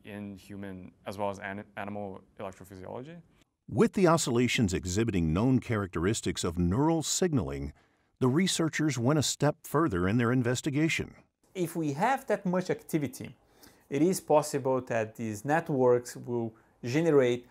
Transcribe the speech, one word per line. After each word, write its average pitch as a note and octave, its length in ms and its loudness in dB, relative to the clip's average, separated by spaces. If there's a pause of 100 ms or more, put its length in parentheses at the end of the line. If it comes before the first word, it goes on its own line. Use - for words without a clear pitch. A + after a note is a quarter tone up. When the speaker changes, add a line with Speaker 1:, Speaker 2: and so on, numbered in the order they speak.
Speaker 1:
in G2+ 320 -12
human G2 540 -14 (160)
as G2+ 100 -10
well G2+ 140 -2
as F#2+ 80 -10
an-, G2+ 260 -10 (100)
animal G2+ 460 -10 (180)
electrophysiology. G2 800 -14 (520)
Speaker 2:
With C3+ 240 2
the F#3 140 4
oscillations B2 680 4
exhibiting F2+ 600 0
known A#2+ 260 4
characteristics G2 840 -2
of E2+ 120 -2
neural C#3 460 2
signaling, D2+ 720 -2 (480)
the B2+ 80 4
researchers D#3 680 0
went C3 220 2
a - 40 2
step - 420 0
further G2 420 2
in G#2 100 2
their A#2+ 140 2
investigation. C3 840 0 (380)
Speaker 3:
If E3+ 220 -4
we D#3+ 160 -2
have A#3+ 360 0
that G3 180 -2
much F#3 240 0
activity, - 640 -4 (540)
it C#3 120 0
is F#3 200 2
possible C3+ 600 2
that A2+ 360 -4
these G#2+ 260 -6
networks C3 720 2
will A#2+ 380 -6 (280)
generate B2+ 680 2